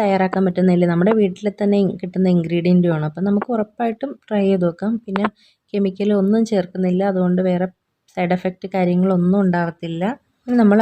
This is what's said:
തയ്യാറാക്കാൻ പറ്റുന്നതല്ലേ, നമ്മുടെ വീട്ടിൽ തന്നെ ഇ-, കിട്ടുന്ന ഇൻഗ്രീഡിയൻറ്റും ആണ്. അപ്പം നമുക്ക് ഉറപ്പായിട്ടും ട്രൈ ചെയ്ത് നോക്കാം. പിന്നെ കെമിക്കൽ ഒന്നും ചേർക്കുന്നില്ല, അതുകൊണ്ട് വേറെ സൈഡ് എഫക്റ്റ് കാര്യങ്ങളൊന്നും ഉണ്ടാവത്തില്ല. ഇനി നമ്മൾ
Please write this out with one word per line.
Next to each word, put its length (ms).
തയ്യാറാക്കാൻ 460
പറ്റുന്നതല്ലേ, 440
നമ്മുടെ 300
വീട്ടിൽ 260
തന്നെ 220
ഇ-, 180
കിട്ടുന്ന 340
ഇൻഗ്രീഡിയൻറ്റും 600
ആണ്. 120
അപ്പം 200
നമുക്ക് 260
ഉറപ്പായിട്ടും 560
ട്രൈ 220
ചെയ്ത് 180
നോക്കാം. 240
പിന്നെ 200
കെമിക്കൽ 480
ഒന്നും 320
ചേർക്കുന്നില്ല, 500
അതുകൊണ്ട് 360
വേറെ 180
സൈഡ് 200
എഫക്റ്റ് 380
കാര്യങ്ങളൊന്നും 720
ഉണ്ടാവത്തില്ല. 600
ഇനി 140
നമ്മൾ 220